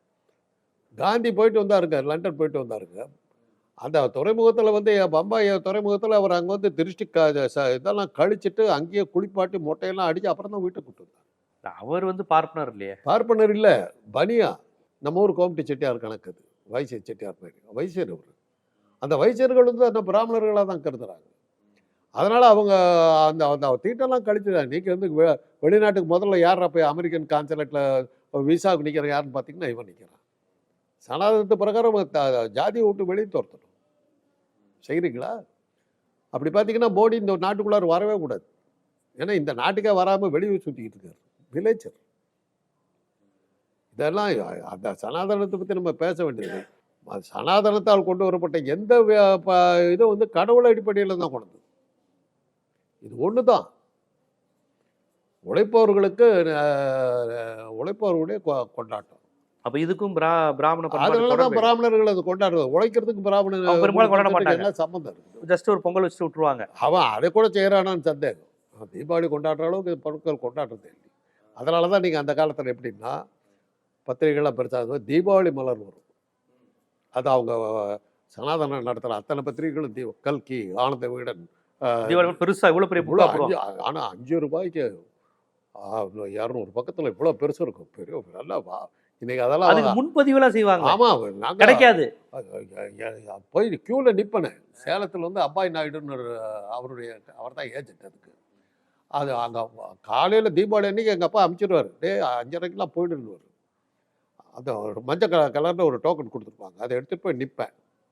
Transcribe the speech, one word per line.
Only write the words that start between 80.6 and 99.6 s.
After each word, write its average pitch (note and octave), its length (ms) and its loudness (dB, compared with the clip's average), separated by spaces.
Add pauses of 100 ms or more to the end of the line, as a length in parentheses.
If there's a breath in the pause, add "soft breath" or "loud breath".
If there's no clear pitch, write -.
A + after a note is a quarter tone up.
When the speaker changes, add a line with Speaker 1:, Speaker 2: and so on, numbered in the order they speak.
Speaker 1:
ஆனந்த B2+ 320 -2
விகடன், B2 420 -12 (320)
அஹ், - 20 -10
Speaker 2:
தீபாவளி D3+ 520 0
பெருசா F#3+ 320 0
இவ்வளவு F3+ 200 2
பெரிய E3+ 240 -4
Speaker 1:
இவ்வளவு F3 180 4
Speaker 2:
புக்கா G2+ 40 -2
போடுவாங்க. C3+ 200 -2
Speaker 1:
அஞ்சு, F#2+ 280 -8
ஆனா B2+ 280 -6
அஞ்சு B2+ 300 -6
ரூபாய்க்கு, D3+ 680 -6 (680)
ஆ, G2+ 380 -8
இருநூறு G#2 600 -8
பக்கத்துல D3 320 -6
இவ்வளவு C#3+ 320 -2
பெருசு D3 220 -4
இருக்கும். - 340 -8
பெரிய A2+ 280 -12 (100)
நல்லா B2 260 -10
வா-, F#2 420 -16 (180)
இன்னைக்கு B2 260 -4
அதெல்லாம் E3 240 4
Speaker 2:
அதுக்கு F#3 240 4
முன்பதிவுலாம் C4+ 560 4
செய்வாங்க. F#3+ 420 2
Speaker 1:
ஆமா, F3+ 400 4
நாங்க D3+ 340 2
Speaker 2:
கிடைக்காது. A3+ 520 6 (160)
Speaker 1:
அ, C3 100 -12 (100)
அ, G2+ 280 -14 (180)
அ, A2+ 140 -12 (140)
அ, G2+ 120 -16 (100)
போய் G3 380 -2
கியூல B3 260 2
நிப்பனே. G3+ 380 -4 (340)
சேலத்துல F3 460 -6
வந்து G3 80 -6
அப்பாய் E3+ 300 -2
நாயுடுன்னு D3+ 420 -8
ஒரு, A#2+ 300 -10 (280)
அவருடைய, A#2+ 500 -14 (180)
அவர் A#2+ 160 -16
தான் C#3+ 120 -12
ஏஜென்ட் A2+ 380 -16
அதுக்கு. - 300 -20 (760)
அது C#3+ 280 -4
அங்க A#2 340 -6 (320)